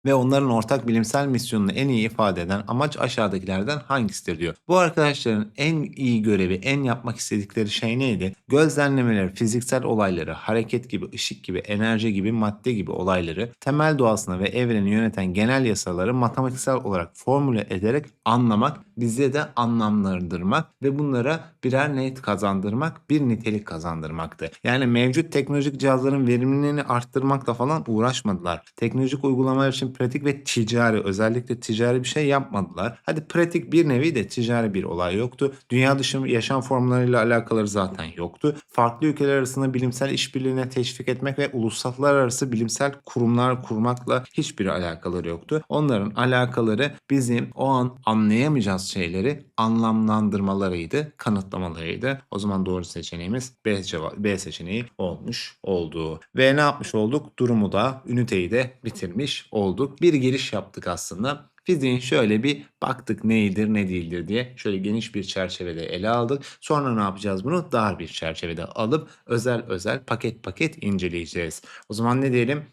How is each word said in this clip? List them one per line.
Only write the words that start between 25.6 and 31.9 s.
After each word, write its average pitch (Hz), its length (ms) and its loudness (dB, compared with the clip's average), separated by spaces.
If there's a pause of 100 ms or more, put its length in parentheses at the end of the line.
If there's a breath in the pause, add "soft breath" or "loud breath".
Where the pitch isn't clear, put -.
cihazların 135 480 2
verimliliğini 135 560 2
arttırmakla 131 680 0
falan 143 340 -2
uğraşmadılar. 107 760 0 (120)
Teknolojik 131 480 -2
uygulamalar 135 460 2
için 131 200 -4
pratik 131 360 -4
ve 143 180 0
ticari, 117 600 2
özellikle 113 560 0
ticari 120 440 0